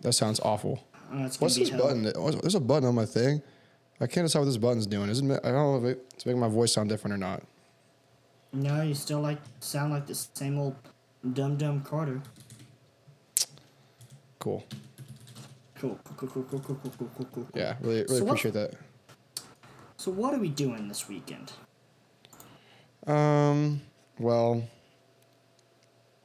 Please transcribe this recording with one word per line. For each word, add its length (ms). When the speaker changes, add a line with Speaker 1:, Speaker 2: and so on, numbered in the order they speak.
Speaker 1:
That 100
sounds 280
awful. 460
Speaker 2:
Oh, 140
it's 140
gonna 80
Speaker 1:
What's 80
Speaker 2:
be 80
Speaker 1:
this 80
Speaker 2:
hell. 100
Speaker 1:
button? 220
That, 180
what's, 220
there's 120
a 60
button 260
on 80
my 120
thing. 340
I 40
can't 200
decide 140
what 40
this 140
button's 280
doing. 220
Is 120
it 40
ma-, 180
I 80
don't 320
know 60
if 80
it, 160
it's 140
making 120
my 100
voice 260
sound 160
different 240
or 20
not. 260
Speaker 2:
No, 300
you 120
still, 260
like, 180
sound 320
like 140
the 80
same 440
old 160
dumb, 240
dumb 260
Carter. 380
Speaker 1:
Cool. 260
Speaker 2:
Cool. 200
Cool, 120
cool, 0
cool, 160
cool, 160
cool, 160
cool, 220
cool, 180
cool, 160
cool, 120
cool. 100
Speaker 1:
Yeah, 260
really, 220
really 40
Speaker 2:
So 60
what 60
Speaker 1:
appreciate 240
that. 200
Speaker 2:
So 140
what 240
are 40
we 100
doing 400
this 200
weekend? 440
Speaker 1:
Um, 760
well, 440